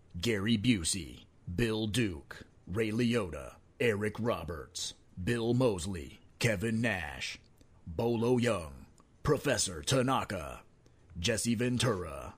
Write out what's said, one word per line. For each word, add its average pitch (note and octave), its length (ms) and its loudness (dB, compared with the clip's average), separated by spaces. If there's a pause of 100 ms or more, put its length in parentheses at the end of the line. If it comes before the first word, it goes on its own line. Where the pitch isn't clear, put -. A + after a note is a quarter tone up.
(200)
Gary G#2+ 380 2
Busey, F2+ 680 0 (300)
Bill A2 320 2
Duke, G2+ 580 -2 (220)
Ray G#2+ 240 0
Liotta, G#2 640 0 (260)
Eric G#2+ 380 2
Roberts, E2+ 760 -4 (280)
Bill A#2 320 2
Moseley, F#2+ 680 0 (180)
Kevin A2 420 2
Nash, F2 580 -4 (480)
Bolo A#2 500 2
Young, F#2 500 0 (360)
Professor A2+ 600 2
Tanaka, A2 800 0 (580)
Jesse A2 360 2
Ventura G#2 840 0